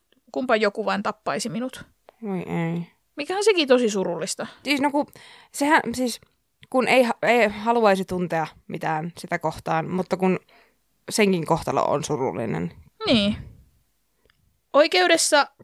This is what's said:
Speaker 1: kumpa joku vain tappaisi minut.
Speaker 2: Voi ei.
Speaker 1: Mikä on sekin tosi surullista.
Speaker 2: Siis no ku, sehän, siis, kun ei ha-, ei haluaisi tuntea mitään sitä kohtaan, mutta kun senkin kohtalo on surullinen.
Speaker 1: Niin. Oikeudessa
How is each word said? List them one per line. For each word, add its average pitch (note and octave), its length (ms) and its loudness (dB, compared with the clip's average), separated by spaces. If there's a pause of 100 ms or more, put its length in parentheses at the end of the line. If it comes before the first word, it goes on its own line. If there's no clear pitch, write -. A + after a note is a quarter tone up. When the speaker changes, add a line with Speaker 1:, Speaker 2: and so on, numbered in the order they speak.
(320)
Speaker 1:
kumpa B3+ 240 0
joku G#3+ 300 0
vain G3 180 -2
tappaisi G#3 460 -6
minut. A#3 340 -10 (400)
Speaker 2:
Voi G3 160 -4
ei. E3+ 420 -2 (340)
Speaker 1:
Mikä D4 220 -6
on G#4 60 -2
sekin F4+ 240 2
tosi B3+ 220 4
surullista. F#3 580 -4 (160)
Speaker 2:
Siis C#4 180 -2
no C#4+ 100 0
ku, C#4 160 0 (440)
sehän, D4 300 2 (140)
siis, B3 260 -4 (480)
kun B3 180 2
ei B3+ 160 6
ha-, A#3 200 0
ei A3 260 4
haluaisi G#3 560 2
tuntea E3+ 420 -4 (200)
mitään D#3+ 520 -6
sitä F3 200 -6
kohtaan, D#3+ 500 -4
mutta F#3 280 -2
kun F#3 220 2 (720)
senkin F#3+ 360 2
kohtalo C#3+ 400 0
on C#3 180 0
surullinen. C3 680 -4 (340)
Speaker 1:
Niin. G#3+ 300 2 (1400)
Oikeudessa D#4+ 760 4 (160)